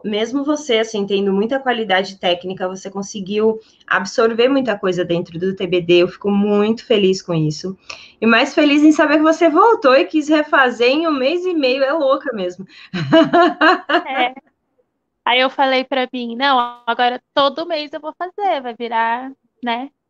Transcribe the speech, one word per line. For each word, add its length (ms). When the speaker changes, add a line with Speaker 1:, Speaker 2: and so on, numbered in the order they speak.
Speaker 1:
mesmo 400
você, 320
assim, 300
tendo 260
muita 260
qualidade 600
técnica, 500
você 220
conseguiu 680
absorver 600
muita 320
coisa 280
dentro 320
do 180
T 100
B 140
D. 220
Eu 60
fico 220
muito 540
feliz 380
com 100
isso. 460
E 60
mais 280
feliz 280
em 100
saber 240
que 60
você 260
voltou 460
e 100
quis 240
refazer 640
em 180
um 40
mês 340
e 80
meio. 280
É 100
louca 420
mesmo. 320
<laughs> 1120
Speaker 2:
É. 280
Aí 160
eu 80
falei 340
pra 300
mim, 240
"Não, 500
agora 360
todo 340
mês 240
eu 100
vou 180
fazer, 420
vai 140
virar, 580
né, 260